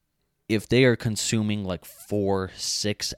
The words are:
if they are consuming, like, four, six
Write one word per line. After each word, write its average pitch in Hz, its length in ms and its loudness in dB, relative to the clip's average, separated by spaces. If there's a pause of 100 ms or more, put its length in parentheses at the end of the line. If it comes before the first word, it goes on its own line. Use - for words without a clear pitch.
(480)
if 107 220 -2
they 127 160 6
are 120 100 6
consuming, 107 680 -2
like, 92 220 -6
four, 98 680 -2
six - 640 -4